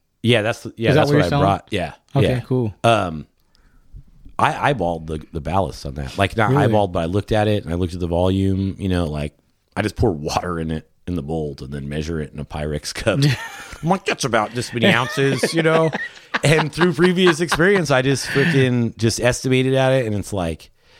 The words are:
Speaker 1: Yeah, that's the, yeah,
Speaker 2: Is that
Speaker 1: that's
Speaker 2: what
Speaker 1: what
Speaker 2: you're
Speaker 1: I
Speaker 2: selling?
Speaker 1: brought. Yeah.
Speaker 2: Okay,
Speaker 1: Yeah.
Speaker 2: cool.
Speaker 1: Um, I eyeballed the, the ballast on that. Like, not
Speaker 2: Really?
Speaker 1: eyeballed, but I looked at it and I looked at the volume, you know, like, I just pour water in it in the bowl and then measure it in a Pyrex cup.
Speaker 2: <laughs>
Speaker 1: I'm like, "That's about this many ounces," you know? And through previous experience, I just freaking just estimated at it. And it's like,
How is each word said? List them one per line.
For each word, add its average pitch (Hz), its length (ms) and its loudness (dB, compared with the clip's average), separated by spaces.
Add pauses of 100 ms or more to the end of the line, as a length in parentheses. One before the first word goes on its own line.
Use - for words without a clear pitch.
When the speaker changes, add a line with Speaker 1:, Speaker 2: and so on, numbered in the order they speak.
(220)
Speaker 1:
Yeah, 113 200 4
that's 113 220 -4
the, 110 120 -12
yeah, 110 140 0
Speaker 2:
Is - 60 4
that 151 40 6
Speaker 1:
that's 147 100 2
Speaker 2:
what 143 40 4
Speaker 1:
what 147 60 4
Speaker 2:
you're 87 60 2
Speaker 1:
I - 40 -2
Speaker 2:
selling? 143 140 2
Speaker 1:
brought. 98 260 0
Yeah. 85 240 -4 (200)
Speaker 2:
Okay, 123 140 4
Speaker 1:
Yeah. 123 120 0
Speaker 2:
cool. 120 340 -2 (100)
Speaker 1:
Um, 95 420 0 (1120)
I 127 340 0
eyeballed 85 340 -4
the, 78 260 -8
the 82 80 -6
ballast 78 460 -4
on 67 80 -10
that. 67 240 -8
Like, 98 180 0
not 110 140 2
Speaker 2:
Really? 117 160 2
Speaker 1:
eyeballed, 104 260 2
but 87 80 -2
I 82 60 -2
looked 98 260 -2
at 107 140 2
it 104 180 0
and 80 80 -6
I 85 40 -2
looked 90 180 -2
at 87 60 -10
the 87 80 -2
volume, 95 720 0
you 101 100 -4
know, 87 180 0
like, 76 300 -6 (400)
I 101 60 0
just 107 140 -4
pour 117 160 2
water 80 460 -4
in 80 120 -4
it 78 200 -6 (160)
in 90 100 -4
the 76 60 -4
bowl 73 380 -6
and 67 120 -12
then 69 160 -8
measure 78 320 -4
it 73 120 -8
in - 80 -12
a 71 40 -8
Pyrex 76 500 -6
cup. 110 260 0
Speaker 2:
<laughs> - 640 -2
Speaker 1:
I'm 151 60 -2
like, 190 180 0
"That's - 180 -4
about 110 300 0
this 120 180 -6
many 113 140 0
ounces," 131 680 2
you 165 100 0
know? 160 280 2 (520)
And 156 300 2
through 175 220 2
previous 180 460 4
experience, 170 500 2
I 131 120 4
just 135 260 0
freaking 131 680 2
just 110 240 0
estimated 131 540 2
at 131 180 2
it. 131 140 2
And 107 80 -2
it's 101 180 -4
like, 85 380 -4 (280)